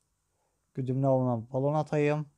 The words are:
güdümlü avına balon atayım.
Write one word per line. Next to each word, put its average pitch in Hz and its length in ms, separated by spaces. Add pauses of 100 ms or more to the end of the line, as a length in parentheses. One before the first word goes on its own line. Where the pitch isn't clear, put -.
(720)
güdümlü 135 340
avına 127 440
balon 139 220
atayım. 151 640